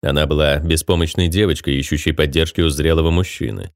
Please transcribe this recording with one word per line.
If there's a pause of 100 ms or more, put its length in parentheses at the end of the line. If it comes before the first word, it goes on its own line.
Она
была
беспомощной
девочкой,
ищущей
поддержки
у
зрелого
мужчины.